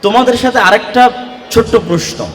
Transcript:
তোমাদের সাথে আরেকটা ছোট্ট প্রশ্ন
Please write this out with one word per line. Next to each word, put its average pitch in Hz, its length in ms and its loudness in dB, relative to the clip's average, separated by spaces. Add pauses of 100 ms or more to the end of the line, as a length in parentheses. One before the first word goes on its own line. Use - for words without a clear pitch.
তোমাদের 240 400 2
সাথে 247 240 0
আরেকটা 214 360 2 (500)
ছোট্ট 226 200 0 (140)
প্রশ্ন 170 320 -4 (160)